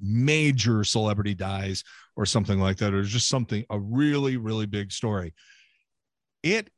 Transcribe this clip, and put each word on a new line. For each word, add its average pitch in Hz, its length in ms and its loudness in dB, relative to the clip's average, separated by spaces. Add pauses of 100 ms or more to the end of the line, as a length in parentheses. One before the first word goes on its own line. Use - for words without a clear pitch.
major 120 840 2
celebrity 104 480 0
dies 98 500 -6 (320)
or 101 100 0
something 98 360 2
like 95 160 2
that, 104 160 0
or 98 100 0
just 110 240 0
something, 113 420 -2
a 107 80 -4
really, 135 600 0
really 110 280 -2
big 101 280 -6
story. 95 400 -2 (1080)
It, 202 360 0